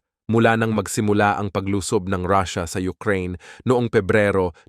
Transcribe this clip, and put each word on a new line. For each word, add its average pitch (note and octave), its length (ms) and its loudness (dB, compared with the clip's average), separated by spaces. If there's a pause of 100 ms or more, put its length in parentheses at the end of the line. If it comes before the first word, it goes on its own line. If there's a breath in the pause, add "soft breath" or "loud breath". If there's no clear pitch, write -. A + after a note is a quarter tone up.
(320)
mula A2+ 240 4
nang A2+ 160 0
magsimula G#2 640 0
ang G2+ 160 -6
paglusob G2 560 -4
ng F#2+ 160 -4
Russia F#2 400 0
sa E2+ 160 -6
Ukraine F#2 560 -4 (320 loud breath)
noong B2 240 2
Pebrero G2 640 2 (140 soft breath)